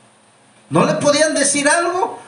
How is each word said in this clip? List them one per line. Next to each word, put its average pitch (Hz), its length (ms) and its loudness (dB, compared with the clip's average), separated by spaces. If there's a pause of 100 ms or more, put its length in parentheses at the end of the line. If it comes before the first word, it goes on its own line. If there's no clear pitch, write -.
(720)
No 247 140 2
le - 80 0
podían 294 420 0
decir 285 340 0
algo 349 580 -2